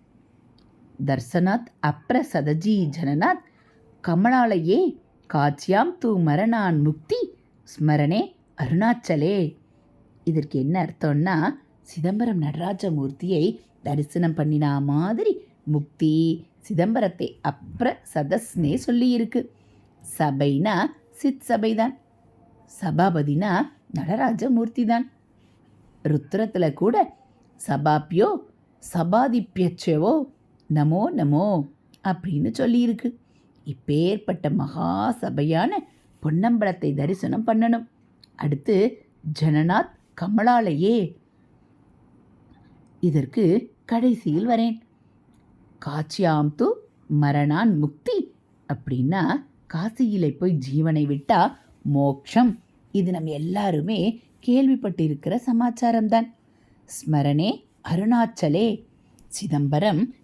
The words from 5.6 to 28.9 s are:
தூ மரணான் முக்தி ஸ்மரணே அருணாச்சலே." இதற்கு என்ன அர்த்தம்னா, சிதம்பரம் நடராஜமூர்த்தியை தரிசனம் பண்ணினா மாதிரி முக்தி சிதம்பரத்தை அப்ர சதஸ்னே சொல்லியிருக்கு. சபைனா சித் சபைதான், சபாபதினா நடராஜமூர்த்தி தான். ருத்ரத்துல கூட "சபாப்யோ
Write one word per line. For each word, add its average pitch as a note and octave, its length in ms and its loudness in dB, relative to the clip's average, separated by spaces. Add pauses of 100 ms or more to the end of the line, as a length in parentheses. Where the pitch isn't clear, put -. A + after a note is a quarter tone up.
தூ G#3+ 200 0
மரணான் F3 640 2
முக்தி D#3 360 -2 (440)
ஸ்மரணே D3+ 580 0 (360)
அருணாச்சலே." E3+ 1000 0 (680)
இதற்கு D3+ 360 -2
என்ன C#3+ 240 0
அர்த்தம்னா, D#3 520 -2 (460)
சிதம்பரம் F#3+ 600 -4
நடராஜமூர்த்தியை E3+ 1160 -2 (240)
தரிசனம் D3 520 -2
பண்ணினா D3 480 0
மாதிரி G3 540 0 (260)
முக்தி D3+ 500 -2 (460)
சிதம்பரத்தை G3 680 -2 (160)
அப்ர A#3+ 520 -4 (180)
சதஸ்னே D#3+ 640 -2 (100)
சொல்லியிருக்கு. A#3+ 540 0 (760)
சபைனா C#3+ 580 0 (360)
சித் - 360 -4
சபைதான், A3+ 480 0 (840)
சபாபதினா E3+ 680 0 (420)
நடராஜமூர்த்தி A#3 920 0
தான். A#3 240 0 (960)
ருத்ரத்துல F3 680 0
கூட A#3 420 0 (520)
"சபாப்யோ D3+ 600 0 (640)